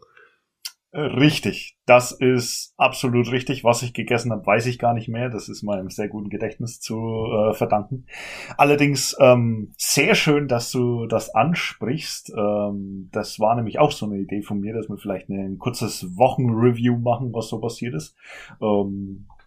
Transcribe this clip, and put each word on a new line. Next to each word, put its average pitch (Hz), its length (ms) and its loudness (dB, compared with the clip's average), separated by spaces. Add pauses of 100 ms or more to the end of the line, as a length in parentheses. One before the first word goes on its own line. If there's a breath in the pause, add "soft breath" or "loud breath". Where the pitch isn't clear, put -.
(960 soft breath)
Richtig, 135 920 0
das 123 260 6
ist 127 640 -2
absolut 123 560 2
richtig. 131 320 -4
Was 120 180 4
ich 123 120 -8
gegessen 117 360 -2
habe, 101 140 -6
weiß 113 220 4
ich 123 120 -2
gar 120 140 2
nicht 117 160 -4
mehr. 120 220 -4
Das 104 180 -10
ist 107 140 -12
meinem 98 260 -4
sehr 104 200 -6
guten 101 200 -8
Gedächtnis 107 520 -8
zu, 110 180 -6
äh, 113 560 0
verdanken. 113 500 -2 (540 loud breath)
Allerdings, 143 600 4
ähm, 117 600 6
sehr 180 360 2
schön, 147 340 4
dass 117 220 -2
du 120 360 0
das 110 280 -2
ansprichst. - 1000 -2
Ähm, 101 720 -2
das - 300 -6
war 110 160 4
nämlich 113 220 -4
auch 147 120 4
so - 140 -8
eine 101 140 -4
Idee 98 240 -6
von 101 180 -6
mir, 107 140 -6
dass 110 160 -6
wir 101 80 -10
vielleicht 95 320 -8
ein 98 260 -6
kurzes 95 640 -6
Wochenreview 120 800 2
machen, 120 340 -2
was 113 160 -6
so 110 100 -8
passiert 117 360 -6
ist. 76 200 -10 (460 loud breath)
Ähm, 101 680 -2 (180)